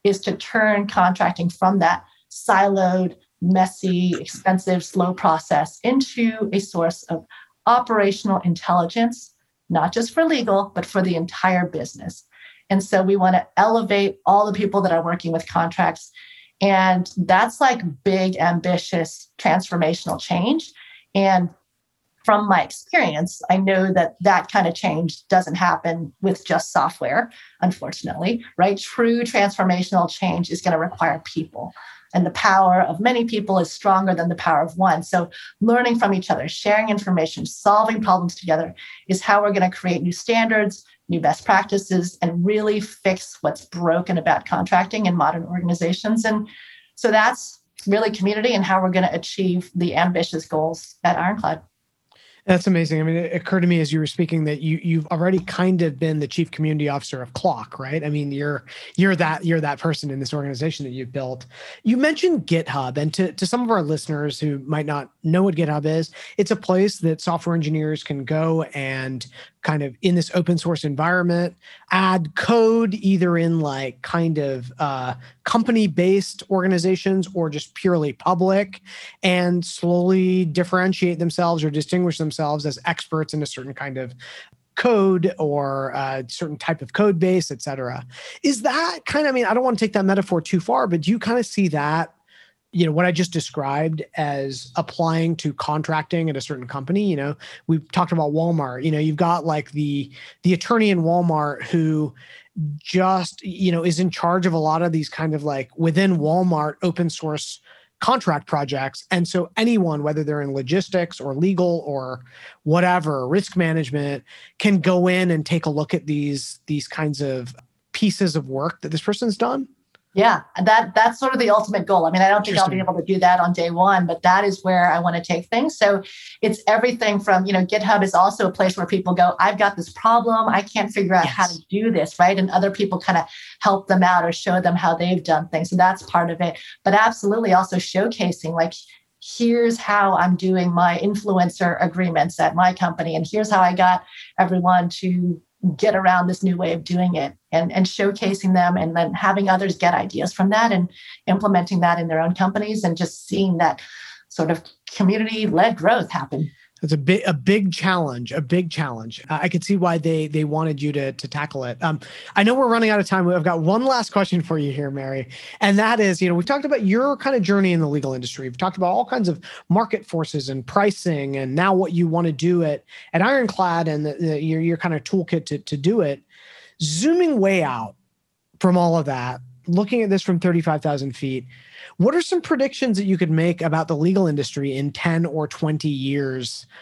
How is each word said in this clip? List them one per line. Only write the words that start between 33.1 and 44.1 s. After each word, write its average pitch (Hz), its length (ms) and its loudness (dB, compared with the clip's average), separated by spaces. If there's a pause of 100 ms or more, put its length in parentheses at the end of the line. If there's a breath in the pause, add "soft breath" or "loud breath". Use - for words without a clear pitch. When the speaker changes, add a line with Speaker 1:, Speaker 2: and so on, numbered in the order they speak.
Speaker 1:
people 208 320 0
is 170 120 0
stronger 190 440 2
than 175 160 -2
the 165 40 -2
power 160 280 2
of 165 160 -4
one. 175 240 2
So 175 280 -2 (300 loud breath)
learning 233 380 4
from 208 140 2
each 190 180 -2
other, 143 180 -2
sharing 214 400 0
information, 185 580 -2
solving 220 560 2
problems 180 320 0
together 165 400 -2 (340 loud breath)
is 185 140 -2
how 208 200 4
we're 202 100 0
gonna 185 180 2
create 180 320 -4
new 175 100 -2
standards, 226 720 0 (260 soft breath)
new 170 100 0
best 151 260 -2
practices, 196 760 0
and 175 240 0
really 214 360 0
fix - 640 -6
what's 151 220 -4
broken 175 540 -2